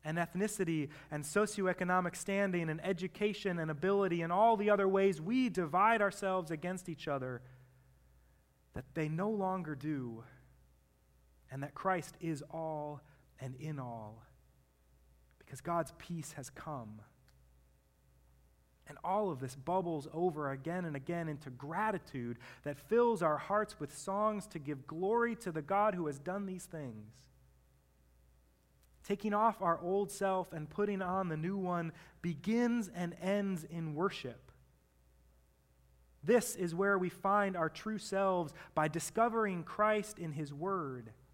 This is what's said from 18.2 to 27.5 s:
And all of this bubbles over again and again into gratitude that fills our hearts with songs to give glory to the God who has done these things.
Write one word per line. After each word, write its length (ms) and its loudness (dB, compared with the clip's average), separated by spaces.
And 160 -16
all 280 2
of 100 -4
this 160 -6
bubbles 560 -2
over 380 0
again 340 -4
and 100 -4
again 360 -4
into 180 -8
gratitude 920 -4
that 140 -4
fills 440 4
our 160 4
hearts 420 0
with 160 -8
songs 520 0
to 100 -8
give 280 -6
glory 500 2
to 140 -4
the 120 -2
God 320 4
who 140 0
has 100 -4
done 260 -4
these 220 -8
things. 480 -10